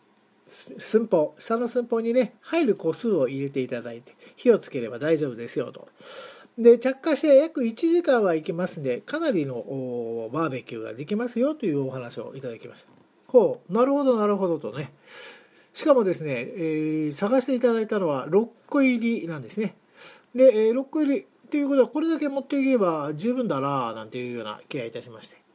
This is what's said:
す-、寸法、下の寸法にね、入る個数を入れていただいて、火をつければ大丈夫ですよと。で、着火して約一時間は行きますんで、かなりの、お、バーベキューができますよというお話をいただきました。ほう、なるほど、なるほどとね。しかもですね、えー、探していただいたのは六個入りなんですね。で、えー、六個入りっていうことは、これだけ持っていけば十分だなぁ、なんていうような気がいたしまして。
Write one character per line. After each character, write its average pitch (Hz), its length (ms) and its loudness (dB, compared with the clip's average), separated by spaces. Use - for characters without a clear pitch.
す-、 - 320 -12
寸 220 320 0
法、 165 280 2
下 - 180 -2
の 240 120 -4
寸 240 180 -4
法 226 160 -2
に 233 100 -2
ね、 247 300 2
入 330 240 0
る 208 100 4
個 160 160 -2
数 226 200 -4
を 139 160 2
入 139 160 -6
れ 139 60 -4
て 139 100 -4
い 127 60 -4
た 123 140 -8
だ 117 140 -12
い 120 80 -16
て、 - 120 -20
火 - 140 4
を 202 80 6
つ - 120 -14
け 139 120 -6
れ 110 80 -6
ば 120 80 -10
大 156 180 2
丈 143 140 -2
夫 117 60 -10
で 117 120 -10
す - 100 -6
よ 120 140 -6
と。 - 160 -20
で、 233 200 8
着 262 220 -2
火 311 160 0
し 254 60 -4
て 294 140 8
約 302 280 4
一 226 260 0
時 339 120 2
間 254 200 4
は 185 120 2
行 156 100 -2
き 190 80 -4
ま 175 140 -2
す 175 140 -10
ん - 20 -8
で、 123 180 -2
か - 180 -8
な 320 120 0
り 165 160 0
の、 127 100 -8
お、 120 760 -6
バ 156 160 -2
ー - 20 -6
ベ 127 140 -8
キ - 120 -12
ュ 110 40 -8
ー - 20 -10
が 110 100 -10
で 131 140 -12
き 208 100 -4
ま 240 140 -4
す 233 100 -4
よ 285 140 0
と 311 100 -8
い 175 80 0
う 139 140 -2
お 131 40 -8
話 123 280 -12
を 117 180 -12
い 135 60 -14
た 131 60 -10
だ 113 100 -12
き - 100 -18
ま - 80 -20
し - 60 -20
た。 - 80 -20
ほ 185 420 6
う、 170 40 -8
な 233 140 4
る 277 60 2
ほ 277 120 2
ど、 247 140 4
な 208 80 2
る 208 100 2
ほ 190 120 0
ど 160 100 0
と 107 140 -8
ね。 139 200 -10
し - 120 -8
か 311 80 6
も 247 120 4
で 180 100 0
す 143 80 -8
ね、 135 340 -4
え 156 540 -2
ー、 - 20 -6
探 214 300 0
し - 40 -10
て 277 80 0
い 240 60 0
た 240 120 2
だ 226 100 0
い 214 40 -4
た 214 120 -2
の 185 100 0
は 135 220 -2
六 214 200 2
個 285 140 0
入 254 180 4
り 165 60 -8
な 165 100 -6
ん 139 60 -10
で - 80 -18
す 208 100 -6
ね。 208 160 -6
で、 233 340 6
え - 20 6
ー、 - 20 4
六 269 160 -2
個 311 140 0
入 277 100 2
り 262 80 0
っ - 40 -10
て 302 80 0
い 285 60 0
う 277 40 -2
こ 277 80 0
と 262 60 8
は、 233 60 2
こ 302 120 -4
れ 330 80 0
だ 320 100 0
け 294 120 -4
持 277 100 -4
っ - 20 -4
て 277 160 -4
い 269 60 2
け 262 140 4
ば 160 360 0
十 202 200 -4
分 247 120 -2
だ 147 140 -2
な 135 300 -2
ぁ、 113 40 -8
な 110 100 -12
ん 110 40 -16
て 107 80 -14
い 123 160 -8
う - 20 -8
よ 120 60 -8
う 110 40 -10
な 107 140 -10
気 151 80 -6
が 117 80 -8
い 117 40 -12
た 117 120 -12
し 120 80 -20
ま 110 100 -20
し - 80 -18
て。 - 80 -20